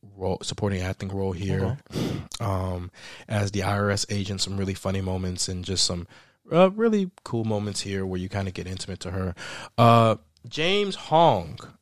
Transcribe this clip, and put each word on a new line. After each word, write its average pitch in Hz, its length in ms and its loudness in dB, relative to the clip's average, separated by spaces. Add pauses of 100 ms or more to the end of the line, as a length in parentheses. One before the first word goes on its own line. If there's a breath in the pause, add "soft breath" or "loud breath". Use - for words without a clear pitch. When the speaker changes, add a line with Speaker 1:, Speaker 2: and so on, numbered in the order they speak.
(160)
Speaker 1:
role, 95 260 -2
supporting 98 380 -2
acting 95 300 -6
role 95 220 -2
here, 95 440 -2 (180)
Speaker 2:
Okay. - 280 -4 (180)
Speaker 1:
um, 92 500 -4 (380 loud breath)
as 104 220 0
the 98 140 -2
I 101 120 0
R 101 140 2
S 98 180 0
agent. 98 320 -4
Some 95 160 -2
really 98 180 -2
funny 95 280 -2
moments 92 460 -2
and 92 160 -6
just 95 200 0
some, 87 220 -2 (440 soft breath)
uh, 185 200 6
really 208 400 2 (140)
cool 113 200 -2
moments 104 380 -2
here 95 240 -2
where 92 120 -2
you 92 120 -6
kinda 98 220 -2
get 90 140 -8
intimate 92 340 -8
to 92 100 -8
her. 95 240 -2 (420 loud breath)
Uh, 117 400 8 (320)
James 190 460 0
Hong 135 640 2 (240)